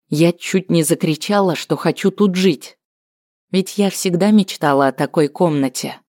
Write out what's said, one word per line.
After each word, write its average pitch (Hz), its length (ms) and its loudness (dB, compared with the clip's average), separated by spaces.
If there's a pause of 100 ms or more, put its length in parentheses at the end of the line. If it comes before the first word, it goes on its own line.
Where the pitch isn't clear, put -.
(100)
я 165 220 2
чуть - 380 -4
не 165 120 4
закричала, 170 720 -2
что - 220 -6
хочу 175 340 -2
тут 196 240 0
жить. 185 420 -2 (760)
Ведь 185 260 -2
я 202 100 2
всегда 185 440 0
мечтала 143 560 2
о 131 40 0
такой 147 360 0
комнате. 143 720 -2 (180)